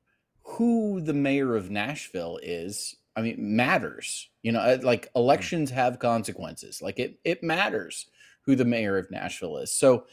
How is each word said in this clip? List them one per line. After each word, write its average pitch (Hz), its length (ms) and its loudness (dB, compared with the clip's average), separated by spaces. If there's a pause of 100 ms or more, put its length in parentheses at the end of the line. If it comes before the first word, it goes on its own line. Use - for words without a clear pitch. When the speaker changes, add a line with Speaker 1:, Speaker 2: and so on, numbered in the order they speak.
(440)
Speaker 1:
who 220 580 2
the 156 120 0
mayor 139 420 2
of 92 140 -2
Nashville 104 720 -4
is, 87 540 -6 (200)
I 113 60 -4
mean, 113 140 -2 (200)
matters. 117 760 0 (120)
You 113 120 0
know, 113 60 2
uh, 123 220 4
like, 123 320 2
Speaker 2:
Hmm. 123 60 2
Speaker 1:
elections 143 520 2
have 123 280 0
consequences. - 840 -4
Like, 98 180 -6
it, 127 240 -6
it 170 200 -2
matters 170 640 -2 (360)
who 139 120 4
the 127 100 4
mayor 110 320 2
of 90 140 -4
Nashville 90 460 -8
is. 64 140 -6
So 127 420 4